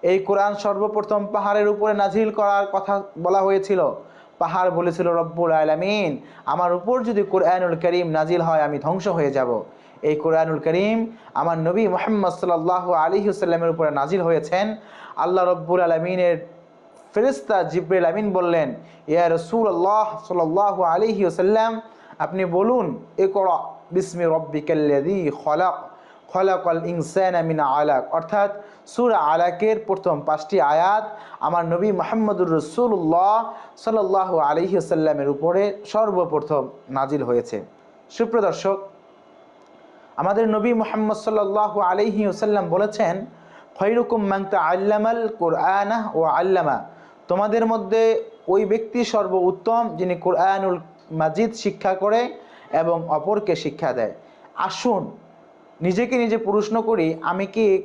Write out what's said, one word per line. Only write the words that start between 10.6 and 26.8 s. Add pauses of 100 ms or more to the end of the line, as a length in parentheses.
আমার
নবী
মুহাম্মদ
সাল্লাল্লাহু
আলাইহি
ওয়াসাল্লামের
উপরে
নাজিল
হয়েছেন। (400)
আল্লাহ
রব্বুল
আলামিনের (680)
ফেরেশতা
জিবরিল
আমিন
বললেন, (320)
"ইয়া
রাসূলুল্লাহ
সাল্লাল্লাহু
আলাইহি
ওয়াসাল্লাম, (380)
আপনি
বলুন, (120)
ইকরা (320)
বিসমি
রাব্বিকাল্লাযী (120)
খলাক, (380)
খলাকাল